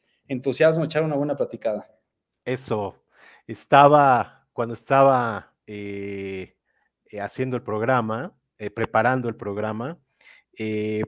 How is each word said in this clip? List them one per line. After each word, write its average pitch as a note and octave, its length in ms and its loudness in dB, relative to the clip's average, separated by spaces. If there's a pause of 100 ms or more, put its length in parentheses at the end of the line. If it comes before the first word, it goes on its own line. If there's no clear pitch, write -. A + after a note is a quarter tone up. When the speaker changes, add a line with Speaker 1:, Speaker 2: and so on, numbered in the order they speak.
(260)
Speaker 1:
entusiasmo C#3+ 580 2
echar D#3 180 -2
una D3+ 140 -2
buena C#3+ 200 -2
platicada. - 540 -4 (540)
Speaker 2:
Eso, A#2 580 -6 (460)
estaba, C#3 1040 4
cuando A#2 220 -6
estaba, B2+ 800 2 (140)
eh, G2+ 920 -10 (500)
eh, G#2 140 -14
haciendo B2+ 360 -6
el A#2+ 80 -10
programa, A2+ 680 -2 (240)
eh, G#2+ 140 -10
preparando A#2 580 0
el A2+ 60 -6
programa, G#2+ 640 -8 (580)
eh, G#2+ 520 -4